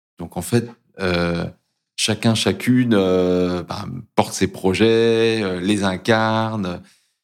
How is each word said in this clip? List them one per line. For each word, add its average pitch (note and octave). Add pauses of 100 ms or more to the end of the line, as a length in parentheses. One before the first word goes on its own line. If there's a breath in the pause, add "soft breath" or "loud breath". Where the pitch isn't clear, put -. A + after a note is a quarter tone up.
(200)
Donc, E2
en F2+
fait, A#2 (300)
euh, F2 (520)
chacun, A2+
chacune, A#2+
euh, F2+
bah, F2+ (280)
porte -
ses F#2+
projets, A2+
euh, F#2
les G2
incarne. A2 (420 soft breath)